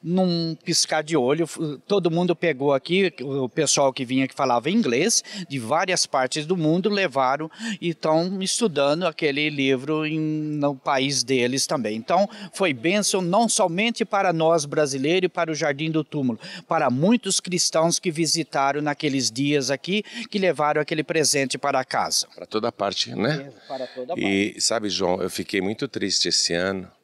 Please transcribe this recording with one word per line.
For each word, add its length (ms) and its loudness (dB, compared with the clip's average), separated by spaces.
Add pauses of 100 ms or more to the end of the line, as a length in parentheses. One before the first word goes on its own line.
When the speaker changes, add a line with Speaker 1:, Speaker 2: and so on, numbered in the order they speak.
Speaker 1:
num 540 0
piscar 480 0
de 120 0
olho. 300 4
F-, 400 -6
todo 240 2
mundo 240 2
pegou 400 2
aqui, 460 0
o 280 -2
pessoal 440 2
que 120 -6
vinha 220 0
que 80 -8
falava 340 2
inglês, 540 2 (260)
de 80 -6
várias 480 0
partes 420 0
do 100 0
mundo, 340 2
levaram 580 0 (320)
e 100 -2
estão 520 0
estudando 640 0
aquele 440 0
livro 540 0
em, 140 -2
no 560 -2
país 480 0
deles 420 0
também. 320 -2
Então, 320 0 (240)
foi 200 0
bênção 500 0
não 260 2
somente 560 0
para 280 2
nós 320 4
brasileiros 600 0
e 20 2
para 240 -2
o 20 -2
Jardim 380 -2
do 100 2
Túmulo, 380 -2 (260)
para 240 2
muitos 480 2
cristãos 640 0
que 100 -2
visitaram 720 0
naqueles 480 -2
dias 400 0
aqui, 320 -2 (260)
que 120 -2
levaram 420 2
aquele 220 -2
presente 520 0
para 280 0
casa. 500 -2
Speaker 2:
Para 120 -16
toda 260 -2
parte, 420 -4
né? 320 -2
Speaker 1:
É, 220 -20
para 180 -8
toda 320 -8
Speaker 2:
E, 280 0
Speaker 1:
parte. 140 -8
Speaker 2:
sabe, 300 0
João, 320 0
eu 80 -4
fiquei 300 -4
muito 260 -2
triste 400 -2
esse 260 0
ano 380 -2 (140)